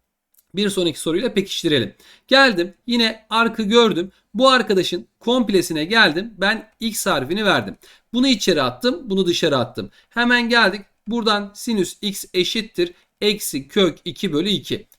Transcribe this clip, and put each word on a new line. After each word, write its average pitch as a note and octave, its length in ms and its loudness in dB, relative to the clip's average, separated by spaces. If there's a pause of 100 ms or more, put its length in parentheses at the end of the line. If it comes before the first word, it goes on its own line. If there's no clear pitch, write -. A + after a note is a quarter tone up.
(560)
bir G3+ 140 0
sonraki F3+ 300 -2
soruyla F#3+ 340 -2
pekiştirelim. D3+ 600 -2 (340)
Geldim A3+ 460 4 (140)
yine A#3 420 -2
arkı A3+ 340 0
gördüm. G#3 480 2 (220)
Bu C4 160 4
arkadaşın G3+ 580 0 (120)
komplesine F#3+ 680 0
geldim. G#3 520 2
Ben G#3 320 -2 (100)
x A3 260 -6
harfini F3 400 -2
verdim. A#2 300 0 (380)
Bunu B3 140 2
içeri F#3 340 2
attım, B2+ 480 -2
bunu F#3+ 160 0
dışarı E3 320 0
attım. A2+ 320 -6 (200)
Hemen A#3+ 400 0
geldik. A3+ 320 2 (260)
Buradan G#3 460 -2
sinüs G#3 480 -4
x G3+ 320 -8
eşittir F3+ 600 -4 (280)
eksi G3+ 460 -4
kök F#3 380 2
iki F3 280 -6
bölü F3 160 0
iki. C3+ 380 -6 (120)